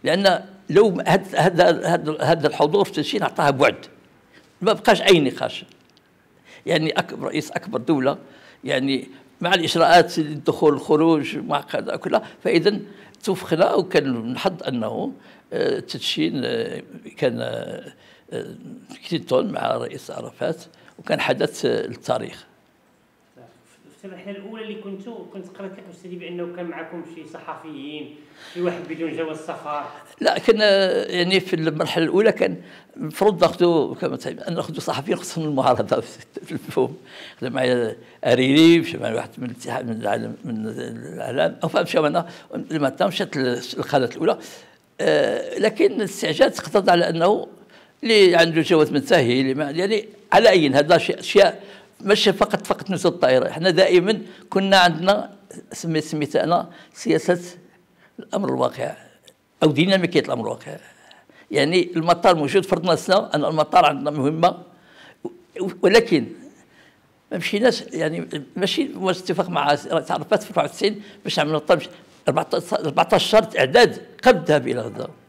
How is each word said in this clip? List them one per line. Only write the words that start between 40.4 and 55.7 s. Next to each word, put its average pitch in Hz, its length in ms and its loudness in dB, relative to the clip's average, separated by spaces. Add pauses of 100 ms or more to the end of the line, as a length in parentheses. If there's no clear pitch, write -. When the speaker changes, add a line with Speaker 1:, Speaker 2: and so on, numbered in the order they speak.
Speaker 1:
من 110 220 -8
الإعلام، 117 960 -6
أو 165 60 -4
فهم، 180 140 0
مشى 170 160 0
معنا 160 280 0 (440)
لما 139 300 -2
مشات 185 360 -4
ال-، 123 240 -2 (160)
القناة 131 380 0
الأولى. 160 220 0 (640)
آه، 147 580 0
لكن 214 320 2
الاستعجال 240 600 0
تقتضى - 400 0
على 175 180 4
أنه 165 380 2 (560)
اللي 202 320 6
عنده 165 260 4
جواز 156 300 4
منتهي، 135 500 2
اللي 131 120 0
ما، 143 180 -4
يعني، 202 340 -2 (260)
على 214 180 8
أي، 165 200 6
هذا 147 280 6
شيء، - 220 0
أشياء - 440 4 (400)
ماشي 202 300 4
فقط، - 340 -2
فقط - 220 -4
نزول 175 220 0
الطائرة. 127 380 2
احنا 170 200 0
دائمًا 180 520 4 (280)
كنا 196 280 2
عندنا 180 580 2 (380)